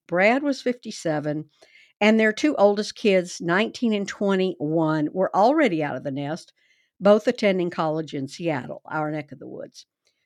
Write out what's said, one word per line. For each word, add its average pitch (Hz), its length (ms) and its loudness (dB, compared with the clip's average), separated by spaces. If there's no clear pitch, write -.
Brad 214 360 2
was 285 180 -2
fifty-seven, 156 880 -4
and 220 200 6
their 220 120 4
two 285 240 0
oldest 202 400 2
kids, 185 460 0
nineteen 214 520 0
and 202 140 -2
twenty-one, 165 1040 0
were 185 240 -2
already 214 480 4
out 139 140 -4
of 135 80 -12
the 143 60 -6
nest, 143 420 -8
both 208 280 4
attending 190 440 2
college 160 420 -4
in 139 160 -6
Seattle, 151 560 -6
our 151 260 -4
neck 147 220 -8
of 139 60 -18
the - 80 -16
woods. - 380 -16